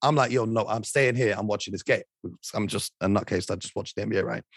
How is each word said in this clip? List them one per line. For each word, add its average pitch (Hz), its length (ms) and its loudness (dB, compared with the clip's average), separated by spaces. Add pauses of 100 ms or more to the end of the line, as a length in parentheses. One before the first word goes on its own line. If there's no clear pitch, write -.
I'm 143 140 4
like, 123 160 4
"Yo, 123 140 2
no, 110 220 2
I'm 110 160 -2
staying 127 320 2
here. 113 220 2
I'm 107 100 -4
watching 104 240 -4
this 101 120 -6
game." 113 180 2 (540)
I'm 104 120 0
just - 320 -4
a 92 80 -2
nutcase. 92 440 0
I 101 60 -2
just - 180 -10
watch - 180 -8
the 101 80 -4
N 107 80 -4
B 101 80 0
A, 95 80 2
right? - 180 -6 (140)